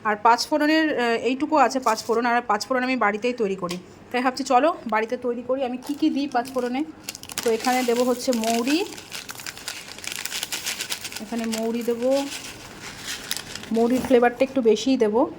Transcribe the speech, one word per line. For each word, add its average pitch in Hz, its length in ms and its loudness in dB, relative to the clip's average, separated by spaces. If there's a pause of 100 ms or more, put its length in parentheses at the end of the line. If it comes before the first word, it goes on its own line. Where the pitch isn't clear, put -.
আর 214 120 2
পাঁচ 233 320 4
ফোড়নের, 302 500 4
আহ, 247 40 0
এইটুকু 262 540 0
আছে 254 240 4
পাঁচ 220 240 0
ফোড়ন, 233 220 2
আর 240 160 2
পাঁচ 208 240 -2
ফোড়ন 254 160 0
আমি 254 140 0
বাড়িতেই 214 360 2
তৈরি 196 240 0
করি। 175 200 -6 (340)
তাই 240 120 0
ভাবছি, 262 220 0
চলো 277 320 4 (100)
বাড়িতে 220 300 0
তৈরি 240 320 -4
করি। 262 160 0
আমি 247 220 -4
কি 285 80 -6
কি 302 160 2
দিই 277 180 -2
পাঁচ 247 240 -2
ফোড়নে? 247 320 -2 (600)
তো 233 60 2
এখানে 254 320 2
দেবো 240 220 2
হচ্ছে 247 280 0
মৌরি, 233 520 2 (2250)
এখানে 226 240 -6
মৌরি 226 380 -2
দেবো, 247 400 0 (1500)
মৌরির 233 280 4
ফ্লেভারটা 240 440 4
একটু 269 180 0
বেশিই 220 340 4
দেবো। 226 420 2